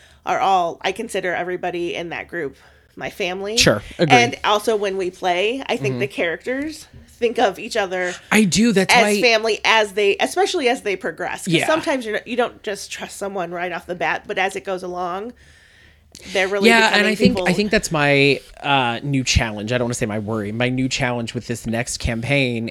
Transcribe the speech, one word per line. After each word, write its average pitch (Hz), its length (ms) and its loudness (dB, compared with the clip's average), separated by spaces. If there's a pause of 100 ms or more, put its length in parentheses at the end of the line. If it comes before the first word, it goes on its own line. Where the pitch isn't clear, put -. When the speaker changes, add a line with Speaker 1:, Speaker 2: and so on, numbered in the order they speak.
(260)
Speaker 1:
are 180 140 0
all, 175 420 2
I 196 100 -2
consider 185 420 -4
everybody 175 600 -4
in 170 140 -6
that 120 180 -8
group 147 280 -6 (400)
my 127 140 -8
family. 196 480 -4
Speaker 2:
Sure. 113 240 4 (160)
Agreed. 180 180 4
Speaker 1:
And 240 280 4
also 214 320 2
when 202 220 -2
we 185 140 -2
play, 196 560 0
I 220 100 0
think 135 160 -2
Speaker 2:
Mm-hmm. 123 60 -4
Speaker 1:
the - 80 -2
characters 254 800 -4 (200)
think 233 320 -2
of 202 180 2
each 214 180 -10
other 185 380 -2 (180)
Speaker 2:
I 214 120 8
do. 202 300 4
That's 185 200 4
Speaker 1:
as 240 100 8
Speaker 2:
why 208 180 2
Speaker 1:
family 226 440 4
as 208 280 4
they, 202 240 2
especially 302 520 0
as 262 140 0
they 196 120 -2
progress. - 500 -8
'Cause 165 80 2
Speaker 2:
Yeah. 160 140 4
Speaker 1:
sometimes 311 380 0
you're 214 100 -4
not, - 120 -6
you 233 100 -6
don't - 260 -2
just 202 280 -8
trust - 260 -12
someone 196 340 -6
right 175 200 -6
off 170 160 -8
the 180 80 -6
bat, 170 320 -2
but 196 100 -4
as 196 180 0
it 190 80 -8
goes 185 200 -4
along, 180 500 -8 (1000)
they're 190 140 2
really 202 220 4
Speaker 2:
Yeah, 226 120 6
Speaker 1:
becoming 208 180 4
Speaker 2:
and 208 80 2
I 214 80 0
think, - 200 4
Speaker 1:
people. 185 140 0
Speaker 2:
I 185 40 2
think 208 180 0
that's 220 200 0
my, 143 480 4 (220)
uh, 127 420 0
new 135 200 0
challenge. 110 480 -4
I 123 60 0
don't 123 80 0
wanna 120 100 -2
say 120 100 -2
my 107 140 -4
worry. 104 320 -4
My 120 180 -2
new 131 200 -2
challenge 120 440 -4
with 120 140 -6
this 117 200 -8
next 113 300 -4
campaign 120 720 -2